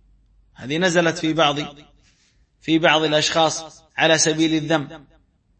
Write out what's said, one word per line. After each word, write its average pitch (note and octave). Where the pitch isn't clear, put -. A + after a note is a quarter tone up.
هذه C3+
نزلت E3+
في D#3
بعض، D3
في D#3+
بعض D#3
الأشخاص D#3
على D#3+
سبيل D#3+
الذم، D3+